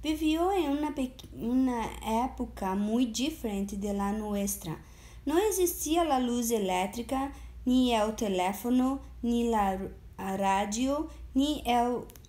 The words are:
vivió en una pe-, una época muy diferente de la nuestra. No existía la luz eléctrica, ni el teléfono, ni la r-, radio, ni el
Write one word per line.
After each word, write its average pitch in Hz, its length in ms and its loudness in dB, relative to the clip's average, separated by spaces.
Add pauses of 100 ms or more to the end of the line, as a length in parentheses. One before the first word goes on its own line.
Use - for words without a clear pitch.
vivió 311 500 2
en 330 180 2
una 294 240 -2
pe-, 254 180 -2 (260)
una 240 460 2 (400)
época 233 500 -4
muy 214 300 2
diferente 220 720 -2
de 202 160 -2
la 202 200 0
nuestra. 202 680 -2 (480)
No 294 100 2
existía 349 680 2
la 294 160 2
luz 240 320 0
eléctrica, 220 800 0 (360)
ni 254 260 6
el 214 240 2
teléfono, 233 840 2 (200)
ni 233 300 2
la 202 240 2
r-, 190 160 -6 (260)
radio, 208 920 0 (260)
ni 285 320 2
el 240 400 2 (220)